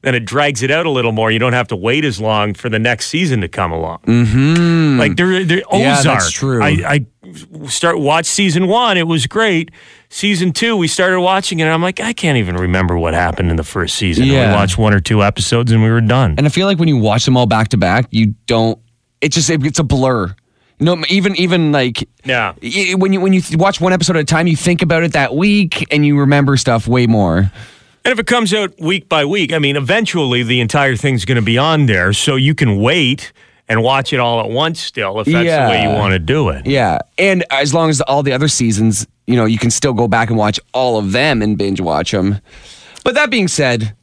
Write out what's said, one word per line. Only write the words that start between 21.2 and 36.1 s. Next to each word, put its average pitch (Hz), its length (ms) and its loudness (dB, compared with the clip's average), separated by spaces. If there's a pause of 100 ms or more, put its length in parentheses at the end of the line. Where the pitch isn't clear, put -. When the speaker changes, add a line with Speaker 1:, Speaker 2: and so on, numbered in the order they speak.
Speaker 2:
even, 170 340 2
like, 127 360 -2 (180)
Speaker 1:
Yeah. 120 360 -2
Speaker 2:
y-, 180 340 -4
when 190 180 2
you, 190 80 0
when 190 100 2
you 185 100 4
th-, - 160 -4
watch 196 220 2
one 185 140 2
episode 180 240 0
at 151 60 0
a - 20 -2
time, 165 220 0
you 165 80 2
think 175 260 0
about 165 220 2
it 160 100 -2
that 135 220 0
week, 196 560 0
and 147 140 2
you 143 140 4
remember 139 380 2
stuff 117 300 0
way 123 200 2
more. 95 440 2 (540)
Speaker 1:
And 247 60 2
if 226 80 0
it 233 80 -4
comes 233 260 0
out 208 260 -2
week 175 300 -4
by 156 160 0
week, 165 280 -2
I 160 60 -2
mean, 143 180 0
eventually 143 680 0
the 123 160 0
entire 135 360 0
thing's 120 300 -2
gonna 123 180 0
be 117 140 0
on 151 300 2
there, 95 260 2
so - 220 0
you 135 180 0
can 107 280 0
wait 139 500 0 (380)
and 113 120 0
watch 131 300 0
it 139 80 -2
all 117 220 0
at 107 80 -4
once 160 320 -2
still, 101 400 -6
if 101 40 -4
that's 160 120 2
the 156 340 2
way 113 120 0
you 76 60 0
Speaker 2:
Yeah. 71 100 0
Speaker 1:
wanna 95 200 2